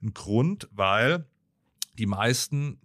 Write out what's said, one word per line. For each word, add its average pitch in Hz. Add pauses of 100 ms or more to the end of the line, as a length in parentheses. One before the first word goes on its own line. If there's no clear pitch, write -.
einen 110
Grund, 139
weil 110 (680)
die 113
meisten, 123